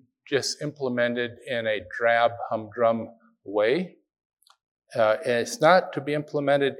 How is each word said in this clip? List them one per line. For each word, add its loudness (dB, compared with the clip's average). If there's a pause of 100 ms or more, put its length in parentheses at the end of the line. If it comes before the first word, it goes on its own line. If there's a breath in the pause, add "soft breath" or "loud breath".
(280)
just -2
implemented -2 (160)
in -4
a -2 (160)
drab, 4 (180)
humdrum 0 (340 soft breath)
way. 0 (1000)
Uh, 2
and 0
it's -6
not 4
to -6
be -4
implemented 0